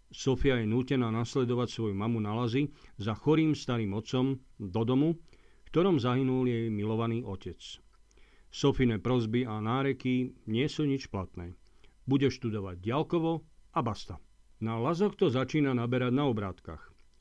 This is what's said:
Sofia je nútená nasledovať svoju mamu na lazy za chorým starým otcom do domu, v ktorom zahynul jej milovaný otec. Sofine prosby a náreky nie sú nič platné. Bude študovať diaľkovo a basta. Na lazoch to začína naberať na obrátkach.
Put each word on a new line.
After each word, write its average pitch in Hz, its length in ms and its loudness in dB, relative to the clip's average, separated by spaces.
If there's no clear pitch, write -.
Sofia 131 480 2
je 110 80 0
nútená 127 400 2
nasledovať 120 640 0
svoju 107 240 -2
mamu 113 240 0
na 104 160 -2
lazy 123 320 0
za 101 160 -4
chorým 156 400 4
starým 113 400 -2
otcom 131 480 -2
do 107 240 -2
domu, 139 320 2
v - 80 -20
ktorom 165 320 4
zahynul 131 480 2
jej 117 160 0
milovaný 110 560 -2
otec. 92 400 -10
Sofine 131 480 2
prosby 117 480 0
a 107 160 -6
náreky 127 720 0
nie 120 240 0
sú 151 160 -2
nič 135 240 -2
platné. 90 480 -8
Bude 135 240 4
študovať 101 480 -6
diaľkovo 156 640 -2
a 170 80 -2
basta. 107 400 -6
Na 113 160 -2
lazoch 170 400 0
to 190 80 4
začína 131 480 0
naberať 123 400 0
na 143 160 2
obrátkach. 92 640 -6